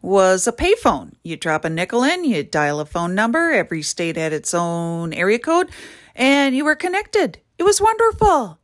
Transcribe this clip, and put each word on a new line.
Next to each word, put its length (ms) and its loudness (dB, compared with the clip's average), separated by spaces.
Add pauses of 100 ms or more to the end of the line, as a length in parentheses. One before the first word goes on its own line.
was 440 2
a 60 0
payphone. 600 0 (100)
You 140 -10
drop 260 -2
a 60 -2
nickel 340 -2
in, 200 0
you 180 0
dial 360 -2
a 60 -4
phone 300 -4
number, 380 0
every 280 -2
state 360 -6
had 180 -4
its 180 -6
own 640 -4
area 240 0
code, 320 0 (440)
and 400 2
you 120 -2
were 80 2
connected. 680 -2 (160)
It 60 -4
was 180 4
wonderful. 840 2